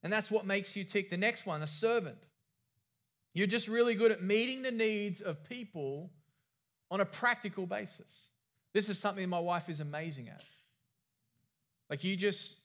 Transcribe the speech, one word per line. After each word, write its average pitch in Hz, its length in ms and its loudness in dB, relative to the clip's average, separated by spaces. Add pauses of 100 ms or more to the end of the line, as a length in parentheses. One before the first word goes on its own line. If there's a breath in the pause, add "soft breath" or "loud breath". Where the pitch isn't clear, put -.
And 170 80 0
that's 214 180 0
what 208 160 2
makes 196 300 -2
you 196 80 -4
tick. 196 260 0
The 175 60 -2
next 214 280 0
one, 156 160 -2
a 151 60 -4
servant. 220 520 0 (1120)
You're 190 160 2
just 220 180 0
really 233 300 4
good 220 160 8
at 180 100 -2
meeting 233 400 2
the 254 80 -2
needs 214 500 0
of 170 220 -6
people 170 680 -8 (760)
on 190 120 0
a 196 40 6
practical 220 600 -2
basis. - 640 -8 (460)
This 208 140 4
is 202 80 0
something 196 320 -2
my 175 120 0
wife 175 280 0
is 156 120 -6
amazing 147 480 -6
at. - 160 -18 (1500)
Like, 147 140 -4
you 190 100 2
just 196 500 -2